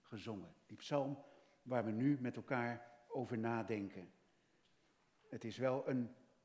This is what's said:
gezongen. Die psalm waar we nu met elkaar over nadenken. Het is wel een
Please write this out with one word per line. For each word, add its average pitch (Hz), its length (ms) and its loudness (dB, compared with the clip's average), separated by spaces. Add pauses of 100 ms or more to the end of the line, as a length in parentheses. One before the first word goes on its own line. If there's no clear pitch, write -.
gezongen. 104 520 -8 (120)
Die 107 120 -14
psalm 139 460 0 (380)
waar 123 240 2
we 110 60 2
nu 131 300 6
met 123 140 -2
elkaar 120 560 -2 (160)
over 123 300 -2
nadenken. 110 720 0 (1160)
Het 120 160 -8
is 110 140 -4
wel 131 320 0
een 123 260 0 (280)